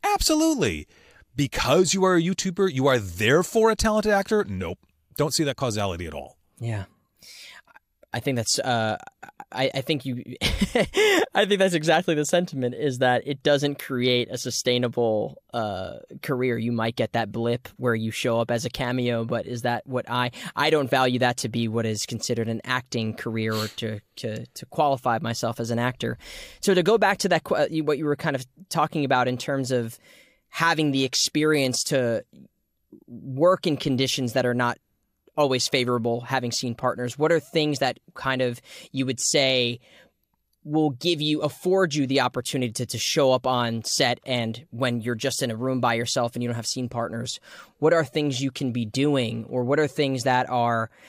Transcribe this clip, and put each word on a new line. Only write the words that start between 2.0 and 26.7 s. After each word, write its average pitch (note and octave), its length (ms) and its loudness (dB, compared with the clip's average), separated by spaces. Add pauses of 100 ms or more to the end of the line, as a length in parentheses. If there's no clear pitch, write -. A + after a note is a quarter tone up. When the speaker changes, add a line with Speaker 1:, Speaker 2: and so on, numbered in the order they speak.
Speaker 1:
are F#3 120 6
a E3 60 6
YouTuber, F#3 500 0
you C3 140 2
are B2+ 120 6
therefore B2+ 720 4
a G#3+ 60 2
talented G#3+ 360 2
actor? G3+ 360 2
Nope. F#2 300 -6 (380)
Don't D3 180 0
see D#3+ 100 0
that C3+ 120 -2
causality G2+ 500 -2
at D2+ 80 -10
all. - 240 -14 (200)
Speaker 2:
Yeah. A2 260 -6 (1300)
I A#2 80 -6
think C3+ 160 -2
that's, - 240 -2
uh, A2+ 360 0 (540)
I, C3 240 0
I C3+ 60 -4
think C#3+ 260 -4
you, B2 160 -6 (100)
<laughs> - 80 -14 (920)
I G#3 120 4
think G3 120 2
that's F#3+ 160 4
exactly D#3+ 400 2
the D3 100 0
sentiment, C3+ 520 0
is C3 220 0
that B2 280 2
it C#3+ 160 -6
doesn't C#3+ 380 2
create B2 500 2
a B2 80 -6
sustainable, A#2+ 1040 0 (100)
uh, G2+ 420 -4 (280)
career. B2+ 340 0
You A2+ 140 -2
might A#2 240 -2
get A#2 200 -2
that G#2+ 180 -2
blip A#2 340 -2 (100)
where A#2+ 200 0
you A2 160 -2
show A#2 260 0
up A#2 140 0
as A#2 120 -2
a B2+ 60 -6
cameo, B2 540 -2
but A#2 220 -4
is A#2 160 -8
that A#2 220 -2
what B2 240 -6
I, B2 220 -2 (240)
I D3+ 160 0
don't D3 180 2
value B2+ 320 2
that B2 180 2
to A#2+ 100 -4
be A#2 180 -2
what A2+ 200 -2
is G#2+ 200 -4
considered A2+ 420 -4
an A2+ 140 -4
acting A#2+ 520 -4
career A2 380 -4
or G#2+ 140 -2 (120)
to, G#2+ 200 -6 (180)
to, A2 300 -8
to - 200 -16
qualify C3 540 0
myself A#2 380 -4
as A#2 140 -4
an A#2 80 0
actor. A#2+ 360 -4 (440)
So G3+ 120 4